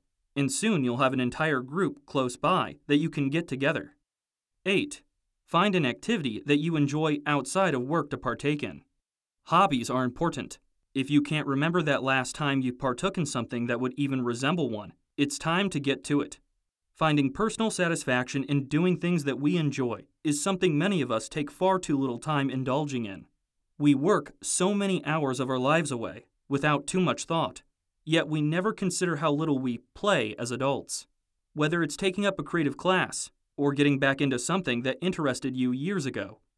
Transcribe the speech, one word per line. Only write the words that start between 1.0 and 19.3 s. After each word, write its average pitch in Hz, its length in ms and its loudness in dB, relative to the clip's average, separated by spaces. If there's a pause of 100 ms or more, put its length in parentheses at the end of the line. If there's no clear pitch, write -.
an 131 60 0
entire 131 400 0
group 147 460 -4
close 131 320 -2
by 147 400 0 (100)
that 143 100 2
you 156 120 0
can 139 200 -2
get 160 180 -2
together. 135 480 -4 (720)
Eight, 185 360 -2 (440)
find 185 300 2
an 160 100 2
activity 127 600 -4
that 147 140 4
you 160 180 -2
enjoy 147 480 2
outside 151 480 0
of 127 80 0
work 143 300 -2
to 131 60 -4
partake 139 460 -4
in. 80 180 -10 (640)
Hobbies 160 440 2
are 127 140 0
important. 127 560 -4 (340)
If 135 160 -2
you 147 140 4
can't 151 240 -2
remember 156 340 0
that 139 220 0
last 131 320 0
time 139 260 0
you 127 100 -2
partook 135 460 -2
in 175 80 0
something 120 400 -4
that 120 140 0
would 127 180 -2
even 135 260 -2
resemble 131 460 0
one, 104 240 -8 (240)
it's 143 220 0
time 180 320 0
to 156 80 -2
get 135 260 -2
to 147 160 0
it. - 180 -8 (540)
Finding 147 400 2
personal 220 380 0
satisfaction 139 720 0
in 139 240 0
doing 175 300 2
things 175 260 0
that 131 160 -2